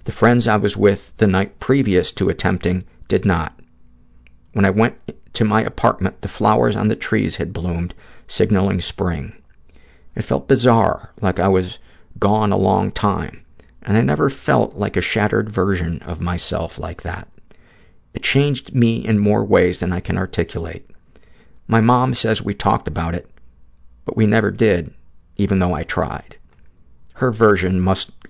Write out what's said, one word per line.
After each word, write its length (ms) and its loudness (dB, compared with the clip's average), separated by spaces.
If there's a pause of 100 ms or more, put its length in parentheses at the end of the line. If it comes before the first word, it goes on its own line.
The 60 -4
friends 360 4
I 80 4
was 200 -2
with 420 2
the 100 4
night 320 0
previous 500 2
to 180 -2
attempting 540 -2 (240)
did 180 0
not. 280 0 (1000)
When 120 2
I 60 4
went 240 2 (380)
to 120 -2
my 180 2
apartment, 580 -2
the 80 -6
flowers 480 2
on 100 0
the 80 2
trees 420 -2
had 160 -6
bloomed, 400 -4 (360)
signaling 520 2
spring. 520 -6 (840)
It 80 -4
felt 240 -2
bizarre, 640 2 (100)
like 200 0
I 80 2
was 320 0 (400)
gone 320 2
a 40 2
long 360 0
time, 520 -4 (380)
and 140 0
I 60 4
never 280 0
felt 460 -2
like 200 -4
a 40 2
shattered 500 -2
version 520 -2
of 180 -8
myself 580 -4
like 240 -10
that. 240 -8 (840)
It 100 -8
changed 540 0
me 280 2
in 140 2
more 260 2
ways 360 2
than 120 -2
I 60 -4
can 180 -4
articulate. 720 -6 (800)
My 140 2
mom 340 2
says 260 -2
we 140 -4
talked 320 -2
about 300 -4
it, 120 -10 (760)
but 120 -8
we 80 4
never 280 2
did, 420 0 (420)
even 220 0
though 160 0
I 80 -4
tried. 540 -6 (760)
Her 180 0
version 480 4
must 320 0 (180)